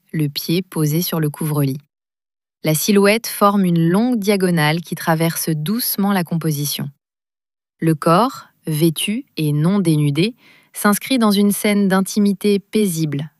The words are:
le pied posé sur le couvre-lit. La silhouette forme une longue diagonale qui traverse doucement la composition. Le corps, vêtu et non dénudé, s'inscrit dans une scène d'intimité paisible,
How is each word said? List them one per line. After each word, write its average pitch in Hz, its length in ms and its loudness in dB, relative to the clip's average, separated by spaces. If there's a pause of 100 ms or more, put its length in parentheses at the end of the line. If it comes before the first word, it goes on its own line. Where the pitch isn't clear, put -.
(120)
le 151 160 -2
pied 165 340 -4
posé 156 400 -2
sur 175 180 -4
le 147 100 -2
couvre-lit. 147 480 -2 (840)
La 156 100 0
silhouette 202 540 2
forme 202 360 2
une 170 240 2
longue 233 300 2
diagonale 180 600 0
qui 170 160 -10
traverse 165 540 -2
doucement 196 600 -2
la 185 120 0
composition. 147 680 -4 (880)
Le 160 160 2
corps, 180 520 0 (200)
vêtu 165 600 -2 (100)
et 151 160 -2
non 165 260 2
dénudé, 156 560 2 (380)
s'inscrit 208 460 0
dans 220 120 4
une 202 220 2
scène 202 340 0
d'intimité 196 720 0
paisible, 160 800 -2